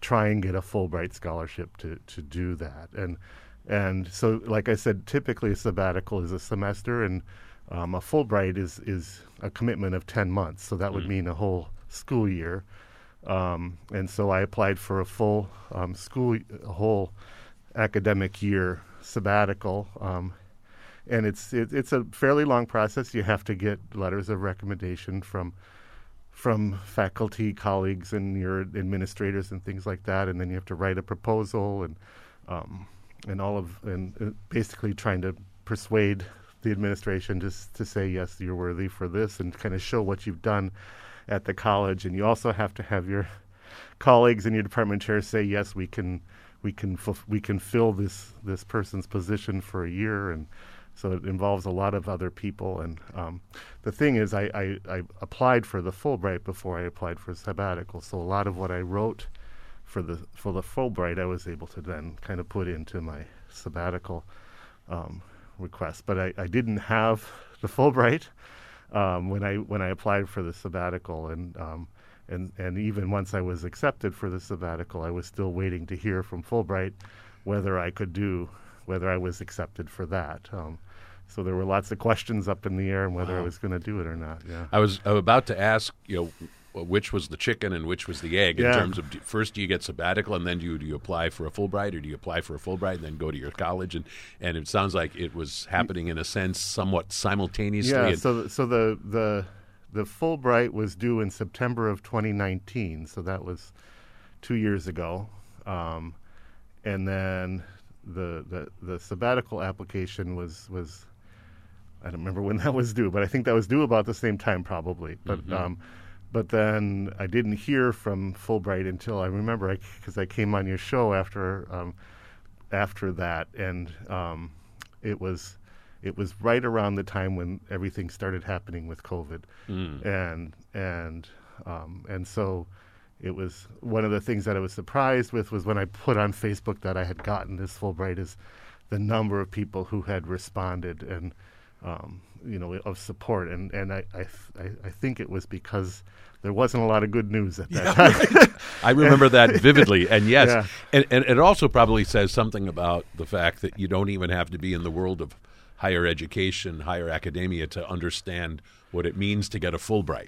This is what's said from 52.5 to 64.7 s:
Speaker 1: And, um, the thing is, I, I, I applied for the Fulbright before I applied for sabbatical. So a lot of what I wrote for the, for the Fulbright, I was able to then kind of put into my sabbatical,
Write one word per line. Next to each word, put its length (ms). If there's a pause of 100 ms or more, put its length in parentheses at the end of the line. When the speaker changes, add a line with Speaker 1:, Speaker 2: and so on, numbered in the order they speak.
Speaker 1:
And, 180 (140)
um, 280 (420)
the 80
thing 240
is, 180
I, 220
I, 240 (100)
I 140 (180)
applied 460
for 160
the 80
Fulbright 540
before 340
I 40
applied 360
for 160
sabbatical. 640
So 160
a 60
lot 240
of 100
what 140
I 80
wrote 480 (560)
for 180
the, 160 (160)
for 180
the 120
Fulbright, 560
I 60
was 220
able 200
to 140
then 400
kind 180
of 100
put 180
into 340
my 240 (240)
sabbatical, 720 (640)